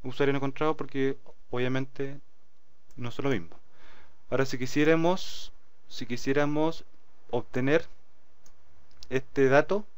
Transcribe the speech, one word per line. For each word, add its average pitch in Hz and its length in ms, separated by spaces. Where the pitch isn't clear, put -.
Usuario 139 300
no 139 60
encontrado 147 360
porque 135 420
obviamente 131 680
no 117 160
son - 140
lo 139 40
mismo. 92 260
Ahora, 127 120
si 131 140
quisiéramos, 160 960
si - 200
quisiéramos 147 760
obtener 127 580
este 131 380
dato 151 360